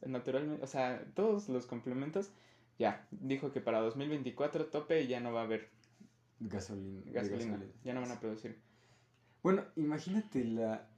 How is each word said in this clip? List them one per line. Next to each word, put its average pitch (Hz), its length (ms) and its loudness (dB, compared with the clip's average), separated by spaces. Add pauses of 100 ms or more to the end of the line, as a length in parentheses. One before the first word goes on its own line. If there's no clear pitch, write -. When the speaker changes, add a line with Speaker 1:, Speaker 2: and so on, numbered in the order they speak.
Speaker 1:
naturalmente, 135 580 0
o 131 40 -6
sea, 127 360 0 (100)
todos 202 360 2
los 123 160 2
complementos, 135 680 -2 (480)
ya, 104 320 4
dijo 135 400 -2
que - 80 -2
para 113 220 4
dos 113 160 2
mil 143 120 -2
veinticuatro 147 580 0
tope 151 400 2
ya 123 120 0
no 120 140 -2
va 117 80 2
a - 20 2
haber 110 260 0 (720)
Speaker 2:
Gasolina, 98 600 -6
de - 100 -14
Speaker 1:
gasolina, 113 420 0
Speaker 2:
gasolina. 98 200 -8 (100)
Speaker 1:
ya 123 120 -4
no 127 60 -2
van 123 100 -4
a 117 80 -6
producir. 110 380 -6 (840)
Speaker 2:
Bueno, 190 220 6 (120)
imagínate 156 680 0
la 113 440 0 (100)